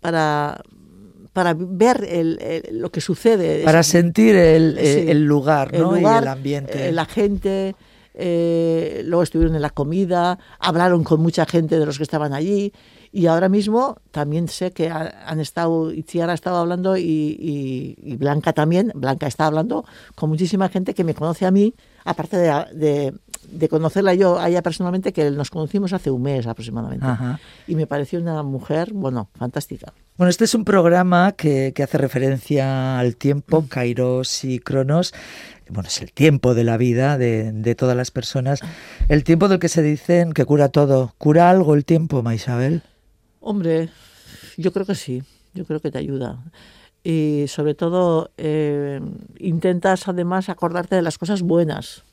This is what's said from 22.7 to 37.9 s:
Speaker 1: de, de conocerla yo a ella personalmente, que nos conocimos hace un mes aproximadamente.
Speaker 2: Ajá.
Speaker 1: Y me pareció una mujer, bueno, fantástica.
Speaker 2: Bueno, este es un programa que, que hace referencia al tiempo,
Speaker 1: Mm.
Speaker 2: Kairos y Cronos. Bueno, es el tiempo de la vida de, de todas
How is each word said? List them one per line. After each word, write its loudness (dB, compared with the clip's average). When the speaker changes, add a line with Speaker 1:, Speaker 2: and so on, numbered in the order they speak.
Speaker 1:
de, 0
de -2
conocerla 2
yo 4
a -2
ella 0
personalmente, -4
que 0
nos -4
conocimos -4
hace -4
un -2
mes -2
aproximadamente. -8
Speaker 2:
Ajá. -4
Speaker 1:
Y -6
me -2
pareció -4
una -4
mujer, -4
bueno, -6
fantástica. -10
Speaker 2:
Bueno, 2
este 0
es 0
un 0
programa 4
que, 0
que -4
hace -2
referencia 0
al 0
tiempo, 0
Speaker 1:
Mm. -6
Speaker 2:
Kairos -2
y -4
Cronos. 0
Bueno, -8
es -6
el -16
tiempo 4
de 2
la 2
vida 0
de, 0
de -2
todas 0